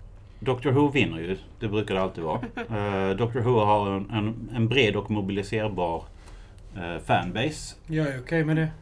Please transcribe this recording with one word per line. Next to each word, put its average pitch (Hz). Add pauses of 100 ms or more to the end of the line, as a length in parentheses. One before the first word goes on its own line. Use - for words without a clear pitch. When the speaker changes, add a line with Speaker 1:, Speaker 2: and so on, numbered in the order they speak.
(400)
Speaker 1:
Doctor 131
Who 143
vinner 101
ju, 90 (220)
det 113
brukar 104
det 95
alltid 92
vara. 82 (160)
Speaker 2:
<laughs> -
Speaker 1:
Eh, 101
Doctor 117
Who 117
har 104
en, 98
en, 113
en 113
bred 117
och 101
mobiliserbar, 98 (760)
eh, 85
fanbase. 107 (120)
Speaker 3:
Jag 156
är 135
okej 165
med 156
det. 156 (120)